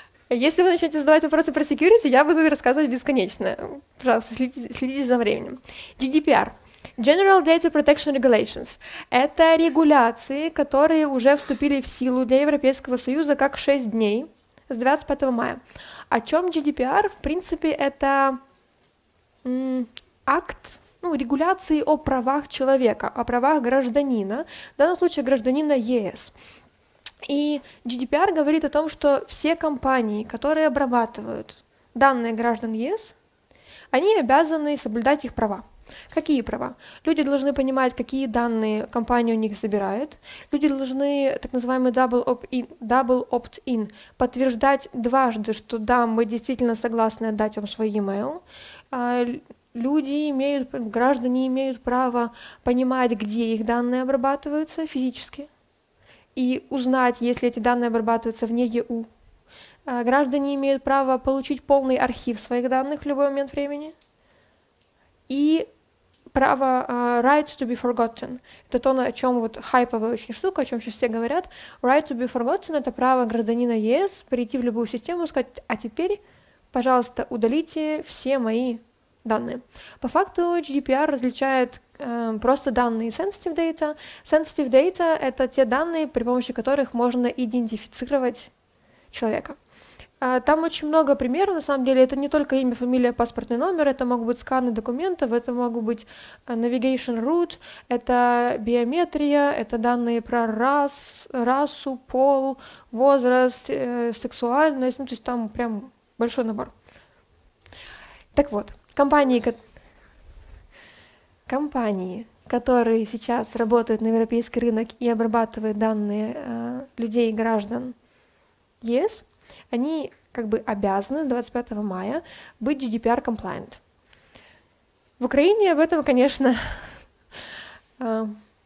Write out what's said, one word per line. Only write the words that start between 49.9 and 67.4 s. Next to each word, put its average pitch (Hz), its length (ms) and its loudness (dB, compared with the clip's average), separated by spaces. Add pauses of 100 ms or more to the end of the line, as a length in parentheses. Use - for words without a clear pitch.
имеют, 269 400 -2
граждане 254 800 0
имеют 262 340 -4
право 247 500 -2 (300)
понимать, 254 480 2
где 220 440 -2
их 214 120 -4
данные 240 360 0
обрабатываются 285 840 -2
физически, 262 640 -6 (880)
и 254 340 0
узнать, 254 500 2
если 240 280 0
эти 240 100 -4
данные 240 300 0
обрабатываются 226 580 -2
вне 233 180 0
Е 233 240 -2
У. 226 180 -6 (800)
А, 247 200 -4
граждане 277 500 2
имеют 269 300 0
право 269 340 2
получить 269 460 -4
полный 269 320 4
архив 240 420 -2
своих 247 300 -4
данных 269 340 -2
в - 40 -10
любой 285 180 0
момент 277 260 -2
времени. 294 420 -6 (1400)
И 294 380 2 (640)
право, 262 540 2
а, 240 360 0
right 294 240 4